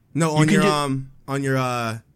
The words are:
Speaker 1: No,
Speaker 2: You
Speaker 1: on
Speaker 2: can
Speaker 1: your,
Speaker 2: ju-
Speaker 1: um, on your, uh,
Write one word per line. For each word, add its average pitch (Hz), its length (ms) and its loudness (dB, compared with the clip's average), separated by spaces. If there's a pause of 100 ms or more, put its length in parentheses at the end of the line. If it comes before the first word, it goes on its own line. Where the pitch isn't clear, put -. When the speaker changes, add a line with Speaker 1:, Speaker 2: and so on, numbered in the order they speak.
(140)
Speaker 1:
No, 160 160 0
Speaker 2:
You 151 60 -2
Speaker 1:
on 151 100 6
Speaker 2:
can 202 80 2
Speaker 1:
your, - 80 4
Speaker 2:
ju- 151 60 4
Speaker 1:
um, 139 420 -2 (180)
on 139 160 -4
your, 135 140 0
uh, 120 400 -4 (180)